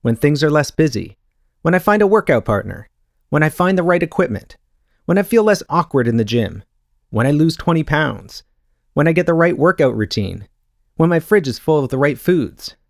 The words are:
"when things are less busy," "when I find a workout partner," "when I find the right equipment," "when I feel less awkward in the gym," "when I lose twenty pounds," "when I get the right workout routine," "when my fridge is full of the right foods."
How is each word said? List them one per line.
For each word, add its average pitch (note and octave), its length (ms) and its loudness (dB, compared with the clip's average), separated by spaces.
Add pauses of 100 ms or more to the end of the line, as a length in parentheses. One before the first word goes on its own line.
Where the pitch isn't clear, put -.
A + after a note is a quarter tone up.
"when A#2 140 0
things D3 280 0
are D#3 60 2
less D3+ 220 0
busy," C3 460 -4 (440)
"when E3+ 140 0
I F3+ 40 0
find G#3 220 2
a G3+ 60 2
workout F3+ 380 2
partner," G2 440 -6 (400)
"when D3+ 140 2
I D#3 60 2
find F3+ 280 0
the F3+ 60 0
right F3 180 2
equipment," D#3+ 560 -4 (480)
"when F3+ 140 2
I - 20 0
feel A3 220 2
less G#3+ 260 2
awkward D3 380 0
in A#2 100 0
the A2+ 80 0
gym," G#2 380 -4 (480)
"when A2+ 160 0
I C#3+ 40 2
lose D#3 240 2
twenty E3 280 -2
pounds," C#3+ 580 -4 (540)
"when C#3+ 120 2
I E3 40 4
get E3+ 160 2
the E3+ 80 2
right E3 200 2
workout C#3 400 2
routine," G2+ 520 -6 (480)
"when E3 140 2
my E3+ 100 2
fridge F3 280 0
is A#2+ 120 -8
full D3+ 240 0
of B2 80 -6
the C3 80 -4
right C#3+ 180 0
foods." D3 580 -4 (140)